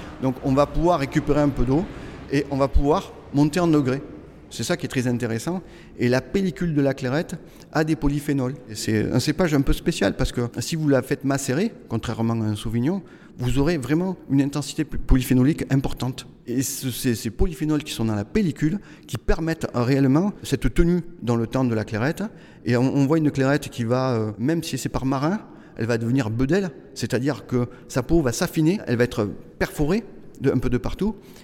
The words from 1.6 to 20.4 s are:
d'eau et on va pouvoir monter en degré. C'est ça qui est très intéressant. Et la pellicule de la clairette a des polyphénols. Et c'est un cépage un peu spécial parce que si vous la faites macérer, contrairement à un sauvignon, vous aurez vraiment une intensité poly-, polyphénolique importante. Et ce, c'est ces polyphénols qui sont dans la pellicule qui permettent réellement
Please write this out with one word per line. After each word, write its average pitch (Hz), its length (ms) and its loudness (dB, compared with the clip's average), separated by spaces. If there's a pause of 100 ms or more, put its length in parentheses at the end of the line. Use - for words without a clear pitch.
d'eau 143 180 2 (480)
et 139 180 0
on 139 60 -2
va 135 120 2
pouvoir 147 440 2 (220)
monter 151 260 4
en 170 80 4
degré. 139 340 2 (460)
C'est - 160 -8
ça 175 120 0
qui 135 100 -6
est - 20 -10
très 127 180 -2
intéressant. 120 540 -2 (380)
Et 120 100 2
la 127 140 2
pellicule 180 520 -2
de 143 60 2
la 135 140 2
clairette 143 420 -4 (360)
a 156 120 2
des 160 100 0
polyphénols. 143 600 0 (160)
Et 110 40 -12
c'est 110 380 0
un 123 80 4
cépage 156 320 0
un 143 80 4
peu - 140 4
spécial - 420 0
parce - 160 0
que 120 160 -2 (120)
si 165 160 -4
vous 156 120 0
la 131 140 6
faites 139 220 -4
macérer, 139 480 0 (160)
contrairement 113 540 -2
à 107 40 -2
un 107 100 0
sauvignon, 117 460 -2 (380)
vous 123 180 0
aurez 160 200 4
vraiment 160 380 -2 (140)
une 139 120 4
intensité 143 420 -4
poly-, - 180 -4
polyphénolique 131 680 4
importante. - 560 -2 (180)
Et 120 160 -2
ce, - 280 -6
c'est 120 240 -2
ces 110 160 -4
polyphénols 151 520 0
qui - 100 -12
sont 113 120 -2
dans 110 100 0
la 104 100 -2
pellicule 196 540 0 (280)
qui - 120 -8
permettent 160 560 -2
réellement 139 580 4 (100)